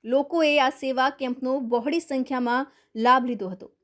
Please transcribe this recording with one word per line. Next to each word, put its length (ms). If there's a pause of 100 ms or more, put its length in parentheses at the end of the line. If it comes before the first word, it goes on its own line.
લોકોએ 540
આ 100
સેવા 420
કેમ્પનો 500
બહોળી 400
સંખ્યામાં 680 (300)
લાભ 300
લીધો 220
હતો. 240 (100)